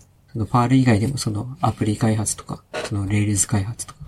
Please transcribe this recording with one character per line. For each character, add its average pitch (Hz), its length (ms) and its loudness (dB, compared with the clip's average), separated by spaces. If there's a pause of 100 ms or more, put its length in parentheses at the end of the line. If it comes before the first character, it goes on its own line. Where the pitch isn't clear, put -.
(340)
そ 117 60 -6
の 107 60 0
パ 120 180 2
ー 120 40 2
ル 131 80 4
以 131 80 6
外 113 160 4
で 117 80 0
も 135 100 -4
そ - 140 -4
の 117 300 -6
ア 113 100 0
プ - 140 -4
リ 104 120 0
開 110 180 2
発 107 200 -2
と - 80 -18
か、 - 200 -12 (220)
そ 107 100 -6
の 98 120 -2
レ 104 120 2
ー 104 60 2
ル 104 100 0
ズ - 120 0
開 101 160 0
発 - 240 -8
と - 60 -20
か、 - 140 -20